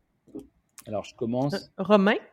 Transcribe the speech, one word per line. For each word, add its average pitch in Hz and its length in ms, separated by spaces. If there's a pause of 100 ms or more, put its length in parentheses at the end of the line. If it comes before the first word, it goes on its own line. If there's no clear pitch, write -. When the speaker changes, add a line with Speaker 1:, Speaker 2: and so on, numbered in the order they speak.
(880)
Speaker 1:
Alors, 104 160
je - 100
commence. 127 400
Speaker 2:
Euh, 196 40 (200)
Romain, 202 380 (180)